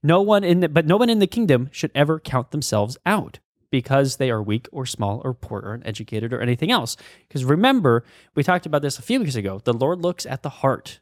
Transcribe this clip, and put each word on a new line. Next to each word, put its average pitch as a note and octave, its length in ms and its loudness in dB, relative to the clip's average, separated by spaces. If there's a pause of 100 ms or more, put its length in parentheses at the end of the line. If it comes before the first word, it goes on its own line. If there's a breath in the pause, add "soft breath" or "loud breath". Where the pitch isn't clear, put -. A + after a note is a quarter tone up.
No E3 200 4
one G3+ 240 4
in F3 160 4
the, E3+ 80 2
but D#3 160 2
no E3+ 100 4
one A#3 140 4
in A3 100 2
the F#3+ 80 4
kingdom D3 460 2
should - 200 -6
ever D3+ 280 0
count B2+ 300 -4
themselves A2+ 540 -2
out, - 340 -2 (300)
because C3+ 480 0
they C3 140 -2
are A2 100 -2
weak G#2+ 300 -4
or C3 140 -10
small G#2+ 400 -6
or B2+ 80 -4
poor G#2+ 260 -10
or G2 140 -10
uneducated A2+ 600 -8
or A2+ 80 -4
anything B2 300 0
else. C3 240 -2 (340 loud breath)
'Cause C3+ 140 -6
remember, D#3 600 4 (320 soft breath)
we D3 80 0
talked F3+ 220 0
about D3+ 160 0
this C#3+ 160 -6
a - 40 -16
few C4 180 -2
weeks D3 160 -4
ago. G2 280 -6
The A#2+ 100 2
Lord D3+ 280 0
looks F3 240 -4
at B2 180 -10
the D3 60 -6
heart, - 520 -4